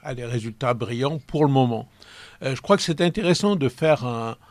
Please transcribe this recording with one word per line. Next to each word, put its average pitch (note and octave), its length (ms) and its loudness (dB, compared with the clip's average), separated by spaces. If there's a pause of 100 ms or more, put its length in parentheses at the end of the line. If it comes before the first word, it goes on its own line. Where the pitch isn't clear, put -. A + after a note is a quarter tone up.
à D3 100 -10
des B2 120 -10
résultats A#2+ 500 -2
brillants B2 500 -4
pour D#3 200 2
le C#3+ 60 4
moment. B2 380 2 (540)
Euh, C3 120 -4
je - 60 -10
crois G3+ 160 2
que - 60 -2
c'est D#3+ 180 -2
intéressant F3+ 540 2
de C#3 140 0
faire D3+ 360 0
un, A2+ 320 -6 (140)